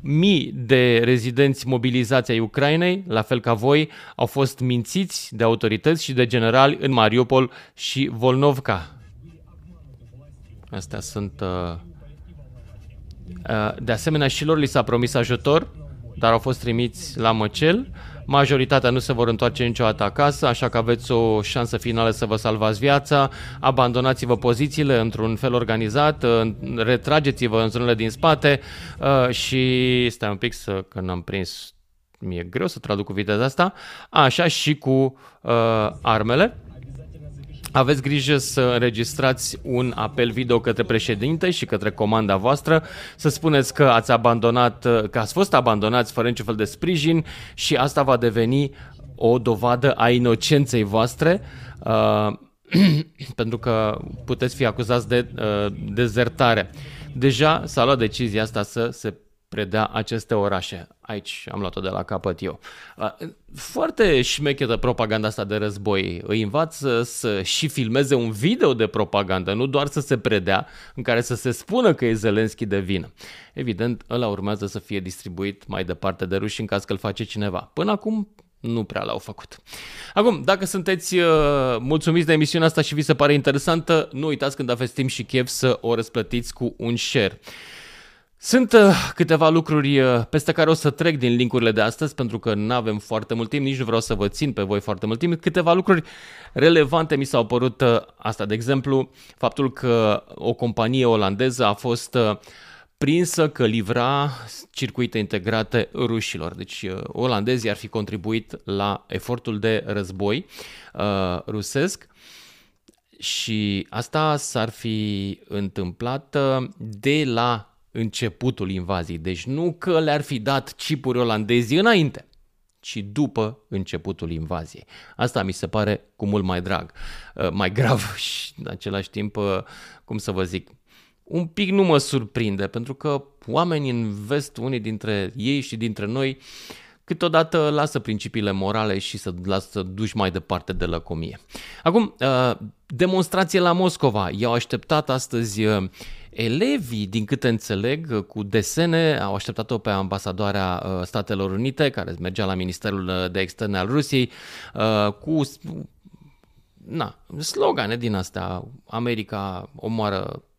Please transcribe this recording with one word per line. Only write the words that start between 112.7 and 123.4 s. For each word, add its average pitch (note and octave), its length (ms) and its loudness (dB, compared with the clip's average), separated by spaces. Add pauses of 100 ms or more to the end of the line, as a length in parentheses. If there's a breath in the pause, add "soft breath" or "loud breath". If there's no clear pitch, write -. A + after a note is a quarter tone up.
și G#2 720 -4
asta D3+ 480 -2
s-ar A2 320 -4
fi G#2 800 -4
întâmplat, G2+ 880 -6
uh, C3+ 320 0 (100)
de A#2 480 -2
la A#2 440 0 (260)
începutul A2+ 720 -4
invaziei. F2 480 -4
Deci E2+ 280 -6
nu D#3+ 280 -2
că E3 260 0
le-ar D3+ 220 0
fi C#3 180 -6
dat C3 340 -2
chipuri B2+ 440 -2
olandezii A#2 600 2
înainte, G3 480 2 (540)
ci - 180 -12
după A2 640 -2 (100)